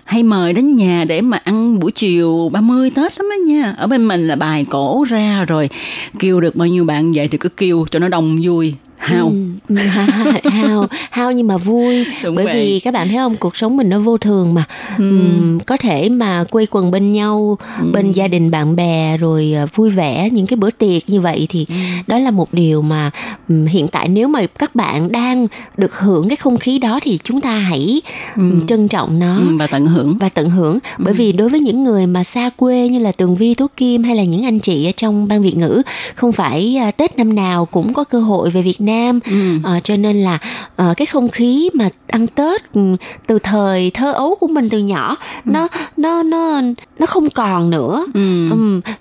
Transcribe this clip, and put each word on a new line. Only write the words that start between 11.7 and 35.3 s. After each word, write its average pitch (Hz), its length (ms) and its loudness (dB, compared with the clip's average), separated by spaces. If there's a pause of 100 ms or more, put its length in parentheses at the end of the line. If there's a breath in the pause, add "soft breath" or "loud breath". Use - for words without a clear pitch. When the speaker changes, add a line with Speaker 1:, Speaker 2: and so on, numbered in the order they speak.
Speaker 1:
Đúng 170 100 -4
Speaker 2:
Bởi 185 100 0
Speaker 1:
vậy. 220 100 -2
Speaker 2:
vì 202 260 0
các 254 140 -4
bạn 185 140 -2
thấy 214 80 0
không, 247 200 0
cuộc 175 200 -4
sống 226 200 -2
mình 247 120 2
nó 190 100 2
vô 226 200 2
thường 190 360 2
mà. 165 100 2 (340 loud breath)
Speaker 1:
Ừ. 196 100 2 (100)
Speaker 2:
Ừm, 170 420 2
có 254 160 -2
thể 190 320 0
mà 208 420 0
quây 220 200 2
quần 185 200 0
bên 202 220 2
nhau, 208 460 0 (220 loud breath)
Speaker 1:
Ừ. 165 120 0
Speaker 2:
bên 196 200 2
gia 190 160 0
đình 170 220 2
bạn 156 260 0
bè 160 400 0
rồi, 156 400 0
ờ, 147 180 -2
vui 220 160 2
vẻ 175 400 0
những 202 160 0
cái 247 100 -2
bữa 208 140 0
tiệc 180 400 0
như 202 100 2
vậy 160 300 0
thì 160 180 -2
Speaker 1:
Ừ. 165 60 -8 (320 loud breath)
Speaker 2:
đó 220 120 0
là 262 120 2
một 180 240 0
điều 160 280 2
mà, 151 280 0 (380 loud breath)
ừm, 156 180 2
hiện 160 220 0
tại - 200 -4
nếu 214 200 2
mà 294 120 0 (180)
các - 160 -4
bạn 175 380 -2
đang 247 340 0 (300 loud breath)
được - 220 -2
hưởng 190 300 2
cái 285 80 0
không 247 200 2
khí 254 220 0
đó 247 240 -2
thì 202 220 0
chúng 262 160 -2
ta 277 180 -4
hãy, 185 420 0 (360 loud breath)
Speaker 1:
Ừ. 202 140 2
Speaker 2:
ừm, 170 160 2
trân 214 220 2
trọng 165 300 -2
nó. 175 200 2
Speaker 1:
Ừ, 170 200 2
và 151 80 0
tận 143 200 0
hưởng. 165 320 2
Speaker 2:
Và 190 100 0
tận 165 220 0
hưởng. 175 280 2 (200 loud breath)
Bởi 190 140 0
Speaker 1:
Ừ. 208 60 -2
Speaker 2:
vì 220 140 2
đối 208 160 2
với 302 120 2
những 262 240 0
người 202 220 2
mà 180 180 0
xa 247 320 -4
quê 247 320 2
như 247 100 0
là 214 140 0
Tường 180 240 0
Vi, 226 180 2
Tố 269 120 0 (100)
Kim 240 280 0
hay 233 120 0
là 208 80 2
những 175 200 0
anh 226 160 0
chị 160 280 0
ở - 80 -2
trong 208 320 0
ban 208 140 2